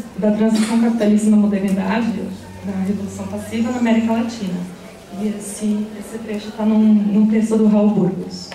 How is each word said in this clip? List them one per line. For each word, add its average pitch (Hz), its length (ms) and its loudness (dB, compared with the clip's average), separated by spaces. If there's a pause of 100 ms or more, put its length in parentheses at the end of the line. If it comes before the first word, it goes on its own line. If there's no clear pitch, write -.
(180)
da 208 140 2
transição 220 500 2
capitalismo 214 540 4
à 208 40 6
modernidade, 196 720 0 (540)
da 196 80 -6 (140)
revolução 196 400 -6
passiva 220 440 -4
na 247 60 -4
América 226 360 2
Latina. 190 460 -4 (640)
E 214 60 -2
esse, 208 580 -4 (140)
esse 220 240 -12
trecho 214 280 -8
tá 220 140 -4
num, 214 280 4
num 208 340 4
texto 220 300 2
do 214 100 4
Raul 208 220 4
Burgos. - 640 -2